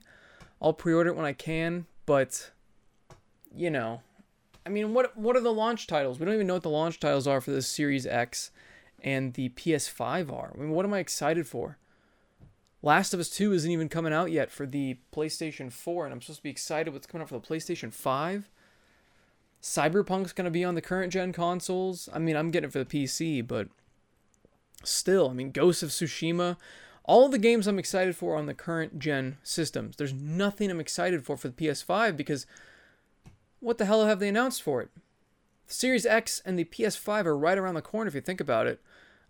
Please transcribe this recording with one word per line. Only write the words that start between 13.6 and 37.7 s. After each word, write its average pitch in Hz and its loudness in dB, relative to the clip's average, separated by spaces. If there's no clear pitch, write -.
even 160 0
coming 165 -2
out 165 0
yet 151 0
for 143 -8
the 131 -4
PlayStation 151 -6
four, 170 -6
and 135 -8
I'm 123 -10
supposed 151 -16
to - -14
be 147 -8
excited 156 -4
what's 139 -14
coming 160 -10
out 147 -12
for 123 -6
the - -12
PlayStation 160 -6
five. 160 -2
Cyberpunk's 185 2
gonna 180 -4
be 175 0
on 180 0
the 165 -2
current 180 -2
gen 180 -2
consoles. 180 -2
I 151 -4
mean, 160 2
I'm 165 0
getting 156 0
it - -12
for 143 -2
the 127 0
P 139 -2
C, 151 -2
but 117 -4
still, 180 2
I 127 -4
mean, 131 -6
Ghost 165 4
of 151 -4
Tsushima, 170 -2
all 233 10
the 269 0
games 220 4
I'm 196 2
excited 185 0
for 170 -2
on 151 -4
the 143 -6
current 160 -6
gen 135 -2
systems. 131 -4
There's 139 -4
nothing 190 -2
I'm 170 -4
excited 175 0
for 143 -4
for 135 -6
the 123 -8
P 156 -2
S 143 -2
five 202 2
because 139 -4
what 233 -2
the 214 2
hell 214 6
have 214 4
they 202 0
announced 247 0
for 131 0
it? - -10
The - -12
Series 247 2
X 226 2
and 185 -2
the 170 0
P - -2
S 190 0
five 208 -2
are 151 2
right 170 4
around 185 -2